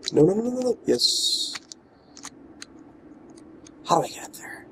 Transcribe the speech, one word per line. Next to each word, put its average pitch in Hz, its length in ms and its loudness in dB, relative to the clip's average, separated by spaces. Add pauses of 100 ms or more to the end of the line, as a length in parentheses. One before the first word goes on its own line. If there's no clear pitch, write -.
(120)
No, 147 100 6
no, 175 120 6
no, 220 80 -2
no, 247 80 -2
no, 254 100 -6
no. 247 260 0
Yes. - 640 0 (2250)
How 170 140 4
do - 60 -2
I - 20 -8
get - 160 -14
up - 80 -18
there? - 380 -16